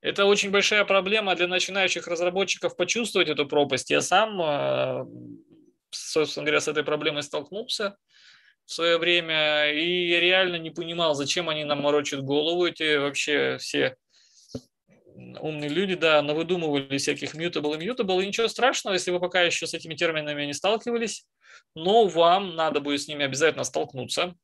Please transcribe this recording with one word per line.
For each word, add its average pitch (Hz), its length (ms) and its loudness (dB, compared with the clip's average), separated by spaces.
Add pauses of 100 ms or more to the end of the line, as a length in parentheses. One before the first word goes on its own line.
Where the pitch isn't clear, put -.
Это 202 260 0
очень 202 240 2
большая 202 340 2
проблема 196 500 2
для 175 140 0
начинающих 185 580 -2
разработчиков 175 720 -2
почувствовать 185 520 0
эту 147 200 -2
пропасть. 143 420 0
Я 143 100 4
сам, 202 400 2
э, 131 640 0 (840)
собственно - 540 -4
говоря, 147 160 2
с 147 80 -4
этой 147 160 -2
проблемой 151 400 -2
столкнулся 202 720 -6 (720)
в - 60 -14
своё 170 260 2
время, 156 760 2
и 175 360 0
я 170 120 4
реально 180 360 2
не 160 140 -8
понимал, 165 440 -2
зачем 143 340 -2
они 151 160 -4
нам 147 160 -2
морочат 147 420 0
голову, 151 440 0
эти 156 320 0
вообще 139 600 0
все 131 380 -2 (1400)
умные 151 300 -6
люди, 185 240 0
да, 156 260 4
навыдумывали 147 800 -2
всяких 139 360 -4
mutable 156 480 -4
и 185 60 -6
mutable. 190 340 0
И 196 40 -2
ничего 220 220 -2
страшного, 233 460 0
если 180 160 -2
вы 180 80 0
пока 180 220 0
ещё 170 260 2
с 160 60 -6
этими 165 220 -10
терминами 147 500 -2
не 143 80 -4
сталкивались, 220 720 -2 (480)
но 196 320 6
вам 170 480 4
надо 160 260 0
будет 143 200 -2
с - 80 -10
ними 147 160 -4
обязательно 139 400 2
столкнуться. 151 800 -4